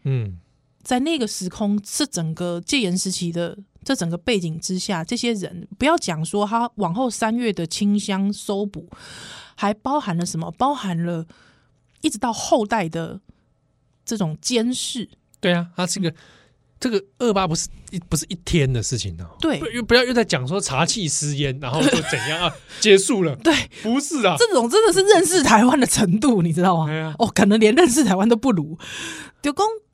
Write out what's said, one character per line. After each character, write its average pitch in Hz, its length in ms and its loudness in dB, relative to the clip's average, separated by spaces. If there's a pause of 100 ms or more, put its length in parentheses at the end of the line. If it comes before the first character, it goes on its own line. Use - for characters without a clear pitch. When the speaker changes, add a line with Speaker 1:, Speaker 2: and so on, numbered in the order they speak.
Speaker 1:
嗯。 110 360 -4 (440)
Speaker 2:
在 247 180 0
那 320 140 0
个 247 120 -2
时 190 200 -8
空， 208 360 -2
这 - 240 -4
整 160 260 -6
个 175 260 -6
戒 277 200 0
严 185 180 0
时 185 140 -4
期 175 200 -4
的 170 240 -4 (280)
这 269 120 -2
整 170 140 -2
个 170 80 -4
背 208 220 0
景 165 200 -4
之 185 200 -4
下， 175 240 -4
这 170 120 -6
些 240 180 -2
人 180 340 -10 (100)
不 247 80 0
要 320 100 4
讲 160 300 -4
说 208 180 -2
他 233 240 -2 (100)
往 185 140 0
后 247 160 -2
三 226 300 -2
月 233 160 0
的 170 140 -4
清 202 320 0
乡 196 340 -2
搜 202 320 -4
捕， 175 240 -12 (640)
还 202 180 -2
包 262 280 -2
含 175 180 -2
了 170 80 -2
什 170 140 -6
么？ 165 180 -8
包 277 160 0
含 190 320 -4
了 170 180 -4 (800)
一 311 80 0
直 302 80 -6
到 233 160 -2
后 247 320 0
代 208 240 -2
的 165 320 -10 (840)
这 233 140 -4
种 165 240 -2
监 240 320 0
视。 - 340 -6 (320)
Speaker 1:
对 180 140 2
啊， 170 220 -2
他 180 100 -2
是 180 140 -4
个， 170 120 -2 (680)
这 254 100 0
个 214 100 0 (200)
二 240 120 2
八 196 160 2
不 156 60 -2
是 - 160 -4 (220)
一， 185 80 -8
不 - 180 -4
是 147 100 -6
一 208 60 -10 (100)
天 135 300 2
的 120 80 -2
事 120 160 -4
情 98 240 -8
哦。 - 180 -18
Speaker 2:
对。 285 200 -2
Speaker 1:
不， - 80 -8
又 233 160 -6
不 226 100 2
要 254 100 8
又 247 80 -2
在 233 140 2
讲 131 220 -2
说 180 120 -4
查 139 240 0
气 170 240 -2
失 147 280 -4
烟， 139 240 -2
然 131 120 -8
后 - 80 0
就 269 100 4 (200)
怎 147 80 -2 (100)
样 160 140 -4
啊， 170 100 0 (140)
Speaker 2:
<laughs> - 160 -18
Speaker 1:
结 214 160 8
束 196 240 0
了。 156 140 0
Speaker 2:
对。 - 180 4 (300)
Speaker 1:
不 233 160 0
是 277 260 0
啊。 180 140 4
Speaker 2:
这 453 120 -4
种 240 160 4
真 359 200 4
的 370 40 4
是 381 220 2
认 339 100 6
识 330 200 2
台 220 200 6
湾 254 160 6
的 254 60 4
程 202 340 2
度， 226 220 4
你 170 100 2
知 156 80 -2
道 180 160 4
吗？ 156 120 0
Speaker 1:
对 156 120 -2
啊。 160 200 -6
Speaker 2:
哦， 233 80 2
可 - 180 2
能 208 140 6
连 311 160 6
认 339 120 8
识 269 160 2
台 190 120 2
湾 190 120 2
都 233 80 4
不 254 160 0
如。 156 240 -2 (680)
就 285 100 0
讲 381 100 0 (300)